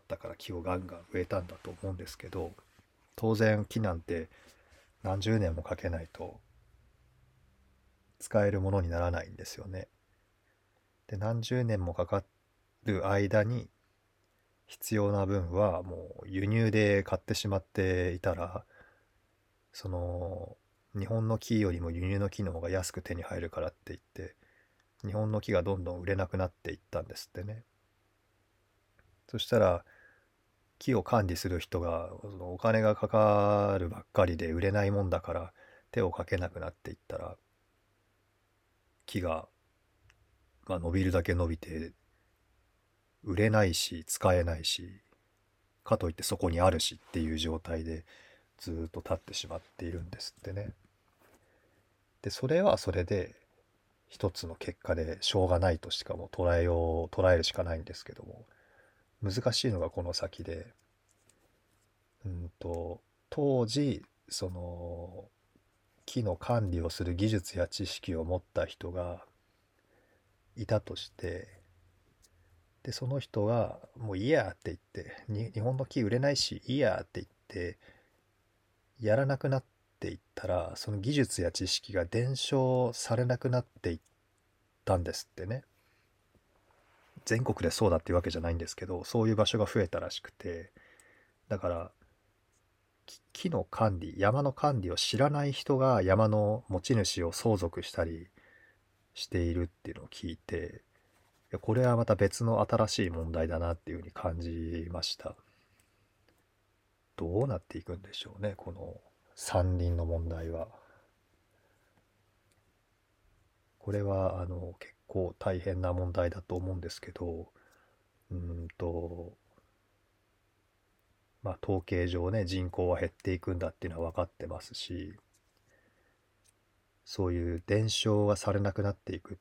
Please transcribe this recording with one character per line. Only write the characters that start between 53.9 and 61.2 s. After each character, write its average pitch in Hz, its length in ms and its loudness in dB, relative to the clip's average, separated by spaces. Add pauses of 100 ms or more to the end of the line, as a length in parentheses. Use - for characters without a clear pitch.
一 - 220 -2
つ - 160 -8
の 80 80 -10
結 - 260 -8
果 87 140 0
で 82 260 -2
し - 140 0
ょ 92 100 6
う - 20 6
が 87 120 6
な 92 100 4
い 80 80 2
と - 140 -14
し - 120 -4
か - 120 -8
も 85 100 -10
う - 100 -10
捉 87 240 4
え 85 40 4
よ 82 400 2
う、 - 20 -4 (100)
捉 92 160 8
え 87 60 8
る 82 60 0
し - 80 -2
か 92 120 -2
な 85 120 -4
い 80 40 -4
ん 78 40 -10
で - 100 -12
す - 100 -16
け - 100 -16
ど - 100 -18
も、 - 240 -18 (720)
難 110 320 2
し - 140 0
い 113 40 2
の 92 80 0
が 82 120 -2
こ 87 100 -4
の 87 100 -4
先 - 320 -6
で、 82 300 -8 (1500)